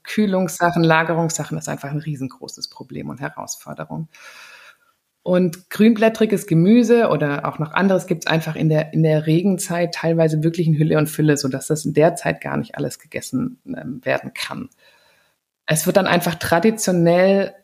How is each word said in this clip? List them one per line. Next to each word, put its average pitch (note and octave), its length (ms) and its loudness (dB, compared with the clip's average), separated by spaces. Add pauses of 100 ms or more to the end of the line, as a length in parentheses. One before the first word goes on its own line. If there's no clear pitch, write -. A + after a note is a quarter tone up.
Kühlungssachen, F3+ 800 0
Lagerungssachen D#3+ 760 0
ist D#3 100 -10
einfach D3 220 -8
ein D3+ 80 -4
riesengroßes D3 720 -10
Problem - 380 -14
und B2 120 -12
Herausforderung. D3 880 -10 (1160)
Und F3+ 460 0
grünblättriges A3 760 2
Gemüse A3 640 4
oder D3 400 -2
auch - 100 -8
noch D#3 140 -4
anderes F#3 340 2
gibt's E3 220 -4
einfach D#3+ 260 -2
in D#3+ 140 0
der, D3+ 240 0
in D#3 100 2
der D#3 240 2
Regenzeit F3 680 0
teilweise D#3+ 520 0
wirklich E3 240 0
in D3+ 100 2
Hülle D#3 200 2
und D3+ 100 0
Fülle, D3+ 280 2
sodass C3+ 300 -6
das D3+ 180 -4
in D3+ 100 -4
der E3 200 4
Zeit - 260 -6
gar C#3 160 -6
nicht - 200 -6
alles - 240 -8
gegessen, - 680 -6
ähm, - 380 -12
werden C3 300 -4
kann. - 340 -10 (1000)
Es D#3 200 0
wird F3+ 100 2
dann F#3+ 100 4
einfach F3 300 0
traditionell F#3 1300 2